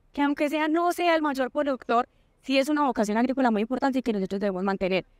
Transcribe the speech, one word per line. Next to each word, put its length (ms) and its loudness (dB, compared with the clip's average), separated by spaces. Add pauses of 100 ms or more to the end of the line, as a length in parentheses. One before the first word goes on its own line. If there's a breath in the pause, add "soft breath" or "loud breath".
(140)
que 80 -4
aunque 260 0
sea, 220 -2
no 240 0
sea 200 0
el 80 2
mayor 300 -2
productor, 560 0 (340)
sí 160 0
es 120 2
una 140 0
vocación 340 0
agrícola 340 2
muy 120 0
importante 360 -2
y 20 0
que 120 -2
nosotros 260 -4
debemos 240 -2
mantener. 420 0 (140)